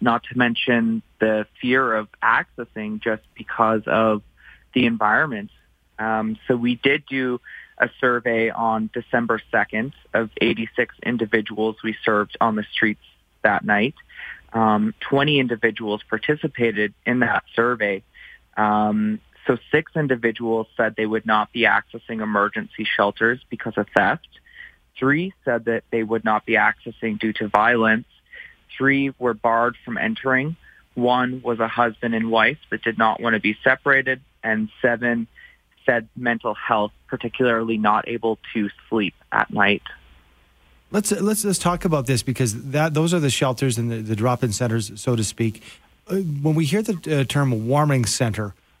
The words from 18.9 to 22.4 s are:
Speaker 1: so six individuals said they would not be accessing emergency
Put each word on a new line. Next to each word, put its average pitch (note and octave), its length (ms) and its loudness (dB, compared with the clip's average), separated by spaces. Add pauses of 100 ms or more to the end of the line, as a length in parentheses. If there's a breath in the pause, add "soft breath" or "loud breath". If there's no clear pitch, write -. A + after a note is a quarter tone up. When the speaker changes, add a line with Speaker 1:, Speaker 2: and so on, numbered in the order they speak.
Speaker 1:
so B2 120 2 (120)
six D#3 240 0
individuals A#2 720 0 (100)
said A2 200 -2
they A2 100 -2
would G#2+ 180 -2
not G#2+ 280 0
be A#2+ 80 -6
accessing A2 600 0
emergency G#2+ 640 -2